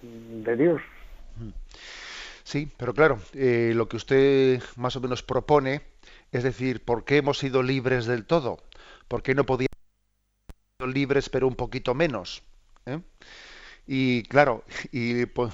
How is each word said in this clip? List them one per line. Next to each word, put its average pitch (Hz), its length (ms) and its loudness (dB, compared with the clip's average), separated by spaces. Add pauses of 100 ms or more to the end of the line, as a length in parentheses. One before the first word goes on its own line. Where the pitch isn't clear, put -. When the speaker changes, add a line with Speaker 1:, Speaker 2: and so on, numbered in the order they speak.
Speaker 1:
de 113 540 -6
Dios? 151 260 2 (1600)
Speaker 2:
Sí, 147 340 -6
pero 120 160 -4
claro, 139 280 4 (120)
eh, 117 420 2
lo 113 140 0
que 113 80 -8
usted 135 680 4 (140)
más 123 200 -4
o 127 40 -8
menos 123 220 -4
propone, 135 580 2 (500)
es 123 120 -2
decir, 127 420 -2
¿por 117 200 -2
qué 143 120 2
hemos 139 220 2
sido 131 240 0
libres 127 420 0
del 117 220 -2
todo? 131 320 0 (500)
¿Por 120 140 -4
qué 131 120 0
no 139 100 4
podíamos 131 240 0 (1120)
ser 127 80 -4
libres 135 400 0
pero 131 180 2
un 127 80 0
poquito 127 400 -4
menos? 127 480 -2 (440)
¿Eh? 143 140 -8 (840)
Y 127 380 0
claro, 131 400 4 (260)
y 120 360 -2
po-, 117 280 -2